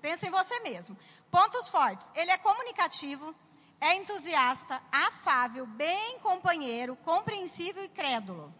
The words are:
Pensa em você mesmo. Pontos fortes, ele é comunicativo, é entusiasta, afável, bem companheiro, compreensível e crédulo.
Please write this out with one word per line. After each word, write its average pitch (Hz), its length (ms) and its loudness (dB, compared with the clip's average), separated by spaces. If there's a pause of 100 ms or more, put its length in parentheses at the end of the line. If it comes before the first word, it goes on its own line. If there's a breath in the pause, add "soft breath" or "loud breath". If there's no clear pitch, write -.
Pensa 302 260 -4
em - 40 -4
você 381 300 0
mesmo. 196 360 -10 (320 loud breath)
Pontos 403 400 4
fortes, 240 460 2
ele 349 160 0
é 370 60 6
comunicativo, 320 960 -2 (460 loud breath)
é 320 140 6
entusiasta, 294 840 0 (100)
afável, 262 720 2
bem 349 540 -2
companheiro, 311 800 0
compreensível 381 880 -2
e 381 60 -12
crédulo. 190 720 -4